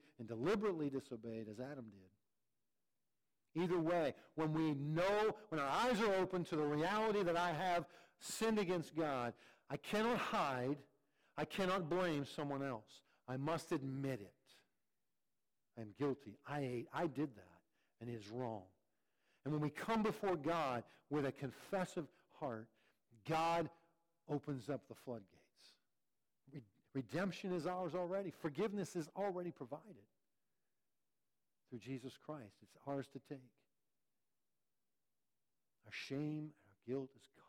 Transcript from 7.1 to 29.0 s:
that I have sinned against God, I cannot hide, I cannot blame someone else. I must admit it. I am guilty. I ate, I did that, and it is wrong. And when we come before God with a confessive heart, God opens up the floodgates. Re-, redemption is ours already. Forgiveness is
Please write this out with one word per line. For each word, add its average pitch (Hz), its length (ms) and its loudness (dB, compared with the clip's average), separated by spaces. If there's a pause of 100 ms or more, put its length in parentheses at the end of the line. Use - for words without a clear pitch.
that 170 140 4
I 175 160 4
have 175 320 2 (340)
sinned 220 400 0
against 170 380 2
God, 131 380 2 (360)
I 143 60 -4
cannot 220 420 2
hide, 139 600 2 (580)
I 151 80 0
cannot 185 440 2
blame 165 360 2
someone 143 380 -2
else. 120 400 -6 (260)
I 127 80 -2
must 156 360 0
admit 135 480 -2
it. 95 120 -14 (1500)
I 113 40 -6
am 104 60 -8 (100)
guilty. 131 400 -2 (100)
I 147 120 -4
ate, 123 320 -2
I 165 140 0
did 135 300 -2
that, 90 240 -20 (400)
and 117 100 -8
it 120 40 -4
is 104 140 -10
wrong. 113 360 -4 (800)
And 139 80 -2
when 151 100 0
we 147 80 2
come 220 320 0
before 196 340 0
God 143 480 0 (260)
with 143 160 2
a 131 60 0
confessive 160 720 -4 (320)
heart, 117 300 -4 (600)
God 165 400 2 (600)
opens 139 400 -4
up 139 200 -2
the 113 60 -12
floodgates. 113 380 -10 (1200)
Re-, 139 100 -12 (320)
redemption 165 580 -2
is 165 140 0
ours 180 280 0
already. 180 360 0
Forgiveness 185 680 -2
is 160 200 -2